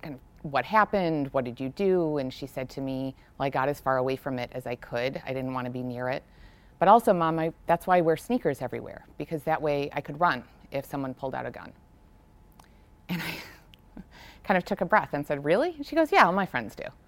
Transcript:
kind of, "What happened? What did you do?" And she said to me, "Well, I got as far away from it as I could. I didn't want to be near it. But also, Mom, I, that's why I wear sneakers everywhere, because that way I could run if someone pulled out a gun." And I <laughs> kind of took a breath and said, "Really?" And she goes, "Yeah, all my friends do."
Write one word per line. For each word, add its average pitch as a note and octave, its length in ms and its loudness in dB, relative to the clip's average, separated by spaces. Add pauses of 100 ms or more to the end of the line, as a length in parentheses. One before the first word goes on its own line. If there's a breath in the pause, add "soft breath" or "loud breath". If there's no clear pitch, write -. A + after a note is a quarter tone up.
kind D3+ 140 -14
of, - 360 -14
"What C3+ 140 0
happened? F3+ 680 2
What C3+ 120 0
did A#2+ 140 -8
you C3+ 100 -4
do?" F3 480 2
And C3 160 -4
she - 140 -10
said C3 240 -8
to C#3 100 -8
me, C3+ 340 -6 (220 soft breath)
"Well, C3+ 80 -2
I C#3 60 -2
got C3+ 180 0
as C#3+ 100 -4
far C3 180 0
away C3 180 0
from C3 240 -6
it B2 160 -6
as B2+ 100 -10
I B2 80 -6
could. B2+ 500 -4
I C3+ 100 -6
didn't C3 200 -6
want B2+ 120 -4
to B2+ 60 -6
be B2 120 -8
near B2 260 -4
it. C3+ 140 -4 (560 soft breath)
But E3+ 80 6
also, A3+ 260 8
Mom, E3 240 2
I, D#3+ 160 -2 (140)
that's F3 180 2
why F3+ 120 6
I F3+ 40 6
wear D#3+ 160 4
sneakers E3 460 -2
everywhere, A#2+ 420 -10 (140)
because D3+ 240 -6
that D#3 180 0
way C#3+ 320 0
I - 80 -4
could D3 180 -10
run D#3 240 2 (280 soft breath)
if C#3 120 -4
someone C3+ 300 -6
pulled C3 220 -8
out B2+ 100 -6
a B2 60 -8
gun." - 220 -16 (1400 soft breath)
And F3 120 -4
I - 800 -14
<laughs> - 420 -20
kind F#3+ 140 4
of F3 60 0
took - 160 -4
a F#3+ 60 0
breath D#3+ 280 2
and D3 140 -2
said, C#3+ 160 -2
"Really?" A3+ 320 2
And C#4+ 100 -10
she - 100 -6
goes, D#4 160 4
"Yeah, E4+ 140 8
all F3 60 4
my F#3+ 140 2
friends A#2+ 300 -6
do." - 100 -12 (220 soft breath)